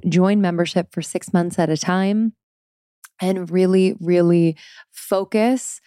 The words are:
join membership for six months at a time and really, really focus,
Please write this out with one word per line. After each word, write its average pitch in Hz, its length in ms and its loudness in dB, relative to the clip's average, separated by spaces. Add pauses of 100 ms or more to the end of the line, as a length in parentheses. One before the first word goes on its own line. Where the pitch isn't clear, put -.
(100)
join 190 320 2
membership 175 500 -2
for - 80 -8
six - 320 -10
months 175 260 0
at 160 120 0
a 156 80 0
time 202 560 -2 (840)
and 185 320 -4
really, 185 480 2
really 170 600 2 (320)
focus, 214 960 -2